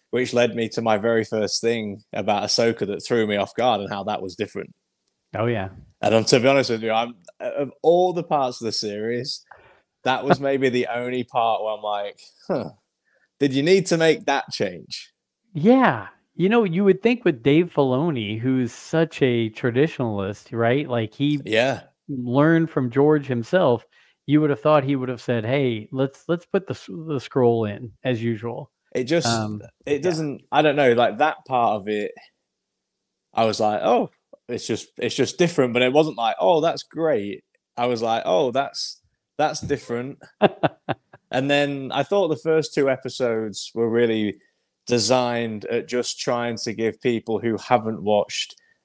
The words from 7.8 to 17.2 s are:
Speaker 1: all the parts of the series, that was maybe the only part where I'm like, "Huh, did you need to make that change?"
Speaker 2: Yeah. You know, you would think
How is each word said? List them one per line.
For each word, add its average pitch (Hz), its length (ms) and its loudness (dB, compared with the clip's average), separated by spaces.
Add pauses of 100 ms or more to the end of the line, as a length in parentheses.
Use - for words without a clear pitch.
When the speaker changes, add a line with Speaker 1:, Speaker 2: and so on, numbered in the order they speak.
Speaker 1:
all 180 300 4
the 165 120 -4
parts 139 360 -2
of 117 60 -6
the 107 80 -2
series, 110 720 -6 (580)
that 127 220 -2
was 135 140 2
maybe 139 300 0
the 123 180 -2
only 123 360 -4
part 113 380 -2
where 107 140 -4
I'm 104 80 -12
like, 104 360 -6 (280)
"Huh, 120 240 -6 (680)
did 139 140 0
you 139 80 0
need 185 240 4
to 170 120 0
make 160 280 2
that 139 260 0
change?" - 600 -8 (400)
Speaker 2:
Yeah. 180 540 4 (260)
You 180 160 2
know, 233 140 4
you 185 220 0
would 190 180 4
think 240 200 0